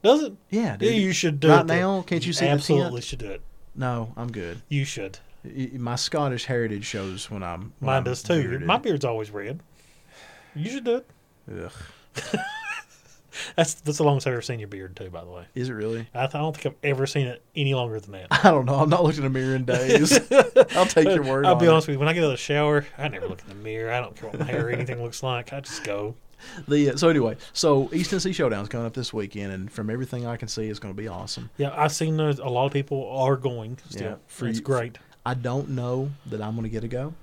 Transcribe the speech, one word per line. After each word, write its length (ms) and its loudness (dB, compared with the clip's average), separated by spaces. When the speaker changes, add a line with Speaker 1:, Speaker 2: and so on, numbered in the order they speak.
Speaker 1:
Does 220 8
it? 100 -8
Speaker 2:
Yeah, 120 0
Speaker 1:
Yeah, 140 -2
Speaker 2:
dude. 200 2
Speaker 1:
you 160 2
should 280 0
do 80 6
Speaker 2:
Right 140 10
Speaker 1:
it 60 0
then. 120 2
Speaker 2:
now, 220 0
can't 200 -2
you 60 -2
Speaker 1:
You 60 -2
Speaker 2:
see 120 0
the 40 6
Speaker 1:
absolutely 400 4
Speaker 2:
tint? 40 -12
Speaker 1:
should 160 -8
do 100 -8
it. 100 -10
Speaker 2:
No, 440 -4
I'm 120 -8
good. 380 -8
Speaker 1:
You 160 0
should. 340 -10
Speaker 2:
Y-, 300 -8
my 220 -6
Scottish 480 -2
heritage 400 -2
shows 460 -8
when 120 -10
I'm, 360 -10
when 80 -6
Speaker 1:
Mine 120 2
Speaker 2:
I'm 60 -2
Speaker 1:
does 180 -4
too. 120 0
Your, 160 2
Speaker 2:
bearded. 160 -4
Speaker 1:
my 100 2
beard's 300 -2
always 240 -4
red. 300 -10
You 160 -6
should 140 -8
do 120 0
it. 100 -6
Speaker 2:
Ugh. 80 -14
Speaker 1:
<laughs> 60 -2
That's, 180 0
that's 240 -6
the 60 2
longest 220 2
I've 80 -2
ever 80 -6
seen 160 -8
your 100 -12
beard 260 -14
too, 140 -14
by 160 -14
the 60 -18
way. 140 -16
Speaker 2:
Is 160 -6
it 20 -8
really? 420 -6
Speaker 1:
I, 120 -4
th-, 80 -6
I 40 -4
don't 160 -2
think 200 -8
I've 160 -18
ever 160 0
seen 200 -2
it 160 -10
any 180 0
longer 240 -2
than 140 -14
that. 160 -14
Speaker 2:
<laughs> 160 2
I 60 12
don't 160 4
know. 100 2
I've 140 4
not 140 6
looked 140 4
in 60 -2
a 60 0
mirror 260 0
in 80 -2
days. 480 6
Speaker 1:
<laughs> 180 6
Speaker 2:
I'll 100 8
take 200 6
your 160 4
word 240 2
Speaker 1:
I'll 80 8
Speaker 2:
on 40 4
Speaker 1:
be 60 4
Speaker 2:
it. 60 10
Speaker 1:
honest 180 8
with 60 0
you. 40 -2
When 100 4
I 40 2
get 120 0
out 20 4
of 60 4
the 40 -2
shower, 500 2
I 100 -4
never 200 -8
look 140 -8
in 60 -18
the 60 -16
mirror. 260 -6
I 100 0
don't 140 -10
care 140 -14
what 100 -10
my 60 -2
hair 220 -4
or 40 -4
anything 320 -6
looks 200 -8
like. 300 -4
I 80 -10
just 220 -12
go. 320 -6
Speaker 2:
The, 220 4
uh, 60 -4
so 120 4
anyway, 280 2
so 400 4
East 160 -2
Tennessee 240 -2
Showdown's 340 0
coming 180 -6
up 80 -8
this 200 -8
weekend, 380 -6
and 200 -8
from 160 -6
everything 380 -6
I 100 -6
can 120 -10
see, 200 -6
it's 120 -8
gonna 120 -10
be 160 -10
awesome. 480 -10
Speaker 1:
Yeah, 180 -2
I've 180 2
seen 260 -2
there's 200 2
a 100 -6
lot 180 2
of 60 -2
people 440 -2
are 200 4
going 420 -6
still. 220 -10
Speaker 2:
Yeah, 60 -10
for 200 -8
Speaker 1:
It's 120 -2
Speaker 2:
you, 60 -10
Speaker 1:
great. 340 -2
Speaker 2:
I 100 -2
don't 360 -4
know 400 -4
that 160 -8
I'm 140 -6
gonna 120 -4
get 120 -4
to 80 -8
go. 340 -6